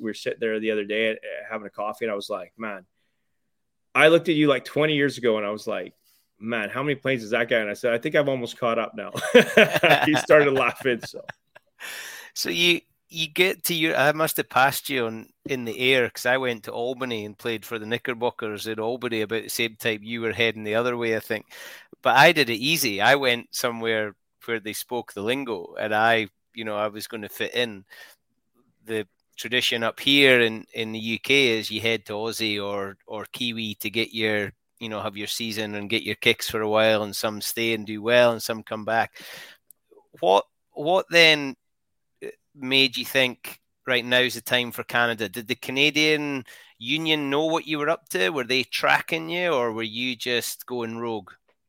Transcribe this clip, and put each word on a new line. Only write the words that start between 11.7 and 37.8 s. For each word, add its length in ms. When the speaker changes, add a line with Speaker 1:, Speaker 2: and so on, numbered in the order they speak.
Speaker 2:
so 160
you, 300
you 180
get 380
to 80
your, 240
I 160
must 240
have 120
passed 400
you 160
on, 220
in 200
the 120
air 320
'cause 160
I 120
went 260
to 80
Albany 540
and 120
played 280
for 120
the 80
Knickerbockers 800
in 120
Albany 400
about 240
the 60
same 260
time 280
you 180
were 100
heading 320
the 120
other 200
way, 200
I 40
think. 280
But 140
I 160
did 180
it 40
easy. 480
I 140
went 380
somewhere 640
where 160
they 120
spoke 380
the 100
lingo, 560
and 160
I, 360
you 80
know, 140
I 100
was 200
gonna 200
fit 260
in. 300
The 200
tradition 460
up 160
here 400
in, 340
in 200
the 60
U 200
K 400
is 100
you 100
head 280
to 60
Aussie 460
or, 460
or 260
Kiwi 500
to 100
get 240
your, 360
you 100
know, 100
have 160
your 120
season 480
and 160
get 100
your 140
kicks 340
for 120
a 80
while, 340
and 120
some 240
stay 340
and 120